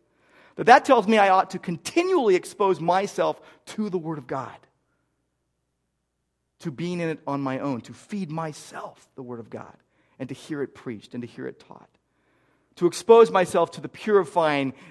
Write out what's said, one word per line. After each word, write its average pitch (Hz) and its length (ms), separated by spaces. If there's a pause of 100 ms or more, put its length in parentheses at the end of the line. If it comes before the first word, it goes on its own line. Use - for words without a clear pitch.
(580)
that, 160 80
that 240 200
tells 233 220
me 220 100
I 202 120
ought 185 220
to 180 80
continually 262 760
expose 185 440
myself 175 640 (260)
to 214 220
the 185 80
word 160 200
of 127 100
God, 131 280 (2000)
to 165 120
being 175 280
in 165 100
it 156 160
on 139 160
my 131 180
own, 123 220
to - 120
feed 190 360
myself 160 840
the 139 80
word 120 160
of 110 100
God, - 260 (440)
and 131 100
to 131 60
hear 147 260
it - 140
preached - 380
and 120 100
to 113 40
hear 131 200
it - 120
taught. - 300 (880)
To 175 100
expose 226 440
myself 180 400
to - 100
the 147 60
purifying, 156 880 (180)